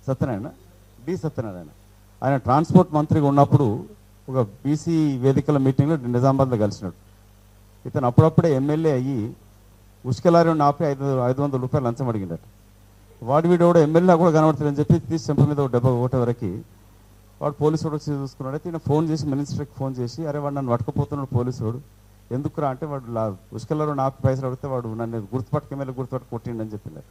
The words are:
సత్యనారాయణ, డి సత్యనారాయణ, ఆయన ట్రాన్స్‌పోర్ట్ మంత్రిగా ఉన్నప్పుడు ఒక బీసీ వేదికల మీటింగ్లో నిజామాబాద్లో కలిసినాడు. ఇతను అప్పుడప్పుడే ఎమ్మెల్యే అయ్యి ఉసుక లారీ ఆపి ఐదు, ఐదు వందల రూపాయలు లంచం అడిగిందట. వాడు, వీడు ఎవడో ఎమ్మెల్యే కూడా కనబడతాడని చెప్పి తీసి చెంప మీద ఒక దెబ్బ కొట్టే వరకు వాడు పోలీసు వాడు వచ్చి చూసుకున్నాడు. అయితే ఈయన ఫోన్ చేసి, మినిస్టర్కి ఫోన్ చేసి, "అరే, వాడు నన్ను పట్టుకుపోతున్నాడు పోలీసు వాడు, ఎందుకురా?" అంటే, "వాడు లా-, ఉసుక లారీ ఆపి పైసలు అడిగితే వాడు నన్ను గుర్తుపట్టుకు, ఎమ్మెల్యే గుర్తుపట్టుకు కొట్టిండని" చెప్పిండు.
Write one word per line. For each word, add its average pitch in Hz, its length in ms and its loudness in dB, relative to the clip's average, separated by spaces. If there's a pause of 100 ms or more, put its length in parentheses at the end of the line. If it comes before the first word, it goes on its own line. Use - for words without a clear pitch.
సత్యనారాయణ, 131 420 -4 (560)
డి 175 120 -6
సత్యనారాయణ, 101 500 -8 (560)
ఆయన 135 140 2
ట్రాన్స్‌పోర్ట్ 156 560 4
మంత్రిగా 151 340 2
ఉన్నప్పుడు 139 580 4 (440)
ఒక 127 180 0 (180)
బీసీ 151 520 0
వేదికల 135 400 2
మీటింగ్లో 143 400 2
నిజామాబాద్లో 127 600 2
కలిసినాడు. 101 380 -2 (920)
ఇతను 131 200 -2
అప్పుడప్పుడే 156 480 4
ఎమ్మెల్యే 151 360 0
అయ్యి 127 440 -4 (720)
ఉసుక 127 220 0
లారీ 165 320 4
ఆపి 143 240 2
ఐదు, 139 360 -2
ఐదు 127 220 0
వందల 139 160 -2
రూపాయలు 127 300 -2
లంచం 120 200 -4
అడిగిందట. 95 320 -6 (840)
వాడు, 147 240 2
వీడు 170 160 4
ఎవడో 170 160 6
ఎమ్మెల్యే 170 360 6
కూడా 170 160 4
కనబడతాడని 151 480 2
చెప్పి 160 200 2
తీసి 156 320 -6
చెంప 143 80 0
మీద 143 200 2
ఒక 135 120 0
దెబ్బ 123 160 0
కొట్టే 123 300 0
వరకు 117 420 -2 (840)
వాడు 147 120 -4
పోలీసు 156 340 0
వాడు 151 80 -4
వచ్చి 147 260 -6
చూసుకున్నాడు. 135 340 -8
అయితే 165 140 -8
ఈయన 165 80 -8
ఫోన్ 151 320 0
చేసి, 151 160 -4
మినిస్టర్కి 135 480 -6
ఫోన్ 135 260 -6
చేసి, 123 280 -8
"అరే, 147 120 -6
వాడు 143 140 -6
నన్ను 139 180 -4
పట్టుకుపోతున్నాడు 139 640 -4
పోలీసు 120 280 -2
వాడు, 117 180 -6 (500)
ఎందుకురా?" 143 380 -4
అంటే, 127 160 -8
"వాడు 135 260 -10
లా-, 110 240 -4 (180)
ఉసుక 110 200 -8
లారీ 151 280 -2
ఆపి 135 240 -4
పైసలు 131 200 -2
అడిగితే 127 220 -8
వాడు 123 200 -6
నన్ను 113 300 -8
గుర్తుపట్టుకు, 117 560 -6
ఎమ్మెల్యే 135 220 -10
గుర్తుపట్టుకు 127 360 -10
కొట్టిండని" 113 420 -8
చెప్పిండు. 80 380 -14